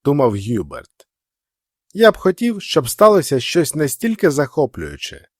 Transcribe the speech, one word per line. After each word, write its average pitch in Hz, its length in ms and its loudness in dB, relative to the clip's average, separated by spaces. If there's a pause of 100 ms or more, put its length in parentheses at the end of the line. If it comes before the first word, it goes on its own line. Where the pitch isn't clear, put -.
думав 135 340 2
Гюберт. 110 680 -8 (840)
«Я 214 180 6
б - 60 0
хотів, 202 440 -2
щоб - 280 -2
сталося 202 500 4
щось - 360 -2
настільки 165 560 -2
захоплююче, 139 960 -4 (100)